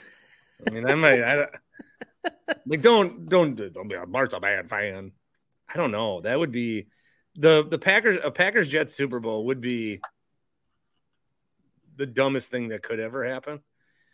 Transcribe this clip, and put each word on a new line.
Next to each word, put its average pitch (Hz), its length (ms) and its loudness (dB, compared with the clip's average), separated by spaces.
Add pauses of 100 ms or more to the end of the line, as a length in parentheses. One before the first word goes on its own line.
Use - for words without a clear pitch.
(640)
I - 60 -2
mean, 113 180 -2
I 139 60 4
might, 147 260 6
I, 139 260 2 (1160)
like, 151 160 -2
don't, 190 460 4
don't, 160 300 4
don't 98 320 -10
be 95 80 -6
a 90 100 -10
Bart's 117 280 -2
a 95 40 -8
bad 95 300 -2
fan. 98 420 -6 (580)
I - 80 -14
don't 156 140 0
know. 104 300 -4
That 117 180 -2
would 156 140 -2
be 113 340 -4 (480)
the, 151 320 6
the 156 100 -2
Packers, 196 460 2
a 143 80 -2
Packers 190 380 2
Jets 151 260 -2
Super 127 240 -4
Bowl 110 280 -4
would 131 140 -2
be 113 400 -4 (2000)
the 139 100 -6
dumbest 131 460 0
thing 120 160 -4
that 107 160 -8
could 113 160 -6
ever 120 240 -6
happen. 131 380 -8 (500)